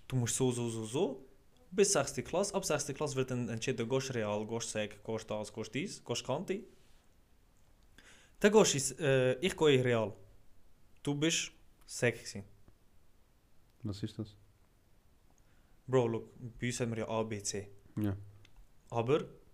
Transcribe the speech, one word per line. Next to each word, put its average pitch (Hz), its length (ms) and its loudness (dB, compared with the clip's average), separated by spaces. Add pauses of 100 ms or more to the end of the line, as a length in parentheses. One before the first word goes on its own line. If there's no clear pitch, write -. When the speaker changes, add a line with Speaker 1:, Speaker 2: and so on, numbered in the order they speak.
Speaker 1:
du - 100 -4
musst 120 200 0
so, 127 160 2
so, 120 180 -2
so, 110 140 -6
so. 160 380 0 (500)
Bis 196 200 4
sechste 131 300 0
Klasse. 185 320 -2
Ab 185 100 -2
sechste 139 300 0
Klasse 135 220 -4
wird 131 160 0
dann 123 160 -2
entschieden, 117 400 -2
gehst 131 260 -2
Real, 107 320 -2
gehst 113 240 -4
Sek, 107 340 -4
gehst 110 240 -6
das, 107 240 -6
gehst 107 220 -8
dies, 175 300 -6
gehst - 200 -4
Kanti. 185 400 -4 (1700)
Dann 202 140 6
gehst 208 220 8
du - 40 -2
ins, - 120 -2 (100)
äh, 131 400 4
ich - 160 -2
gehe 151 180 6
in 127 80 6
Real. 113 300 2 (920)
Du 147 140 0
bist 160 340 0 (360)
Sek - 320 0
gewesen. - 260 -12 (1400)
Speaker 2:
Was 104 200 -6
ist 110 160 -6
das? 107 180 -10 (1500)
Speaker 1:
Bro, 127 200 4
look, 113 520 -6
bei 123 80 -2
uns 123 120 -4
haben 117 120 0
wir 113 60 -4
ja 110 100 -4
A, 110 160 0
B, 110 180 -6
C. 98 260 -6 (280)
Speaker 2:
Ja. 101 200 0 (760)
Speaker 1:
Aber 117 340 2 (300)